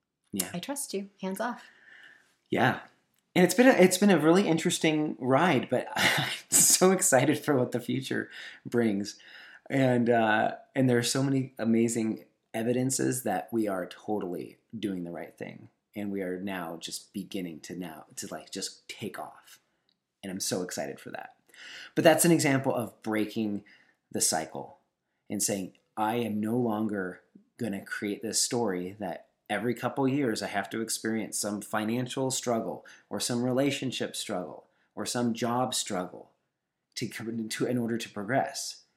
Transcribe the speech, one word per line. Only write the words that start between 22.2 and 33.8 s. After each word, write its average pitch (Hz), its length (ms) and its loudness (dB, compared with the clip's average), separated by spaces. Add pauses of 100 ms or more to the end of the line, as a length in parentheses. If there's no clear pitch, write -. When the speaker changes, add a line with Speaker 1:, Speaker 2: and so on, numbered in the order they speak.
Speaker 1:
an 175 60 8
example 135 440 4
of 113 260 -6
breaking 107 600 -2 (480)
the 101 100 -4
cycle - 580 -4 (500)
and 104 120 -4
saying, 98 320 -4 (220)
"I 107 200 -2
am 107 240 -2
no 110 180 -2
longer 104 640 -2 (360)
gonna 98 240 -6
create - 400 -6
this 104 200 -2
story 98 580 -2
that 85 280 -8 (220)
every 107 240 -2
couple 131 340 -2
years 127 340 0
I 95 60 -4
have 98 240 -4
to 113 100 -6
experience 113 560 -4
some 104 240 -4
financial 123 680 -4
struggle 113 540 -4 (240)
or 101 100 -6
some 120 240 -2
relationship 127 720 -2